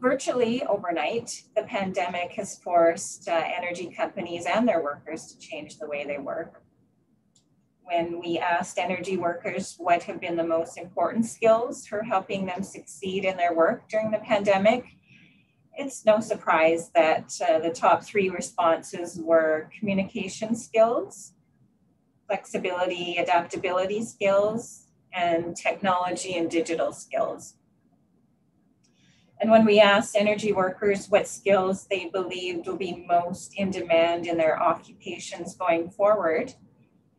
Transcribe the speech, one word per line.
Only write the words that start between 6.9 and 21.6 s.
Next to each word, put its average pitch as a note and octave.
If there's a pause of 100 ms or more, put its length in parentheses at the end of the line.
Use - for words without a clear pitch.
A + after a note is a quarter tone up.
When E3+
we E3+
asked F3
energy F3+
workers F3
what F3
have E3+
been E3+
the E3
most E3
important F3
skills A#3
for G#3+
helping F#3+
them F#3
succeed -
in F#3
their E3+
work E3
during A3
the G#3+
pandemic, G#3 (880)
it's -
no A3
surprise E3
that, D#3+ (160)
uh, D#3+
the E3
top E3+
three G3
responses F3
were D#3 (100)
communication G3
skills, - (960)